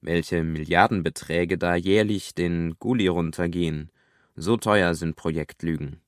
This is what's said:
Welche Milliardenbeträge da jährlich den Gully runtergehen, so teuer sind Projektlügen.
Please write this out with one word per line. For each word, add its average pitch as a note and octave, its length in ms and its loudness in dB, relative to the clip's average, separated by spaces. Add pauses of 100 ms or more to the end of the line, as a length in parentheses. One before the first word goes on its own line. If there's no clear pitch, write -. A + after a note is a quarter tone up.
Welche E2 440 -2
Milliardenbeträge E2+ 1120 2
da F2 160 2
jährlich G2 600 0
den E2+ 440 -2
Gully A2 300 0
runtergehen, E2+ 800 -2 (460)
so F#2 200 0
teuer G#2 380 2
sind E2 220 -4
Projektlügen. D#2+ 920 -6